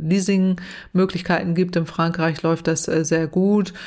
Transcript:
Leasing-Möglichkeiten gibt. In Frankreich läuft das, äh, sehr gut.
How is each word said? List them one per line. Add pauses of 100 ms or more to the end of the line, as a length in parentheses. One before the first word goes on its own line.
Leasing-Möglichkeiten
gibt.
In
Frankreich
läuft
das,
äh,
sehr
gut. (160)